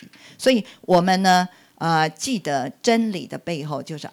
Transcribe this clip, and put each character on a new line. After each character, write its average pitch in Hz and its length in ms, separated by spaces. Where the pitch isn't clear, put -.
所 - 120
以 233 140
我 180 200
们 185 220
呢， 180 240
呃， 160 340
记 240 280
得 143 300
真 226 300
理 170 140
的 143 100
背 165 260
后 147 200
就 156 160
是 - 140